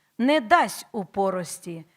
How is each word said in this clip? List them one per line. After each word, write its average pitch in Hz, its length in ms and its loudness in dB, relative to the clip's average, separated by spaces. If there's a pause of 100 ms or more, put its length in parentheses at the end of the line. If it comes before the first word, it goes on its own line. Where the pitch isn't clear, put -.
(180)
не 285 220 4
дасть 240 520 2
у 208 120 -6
порості 180 800 -4 (120)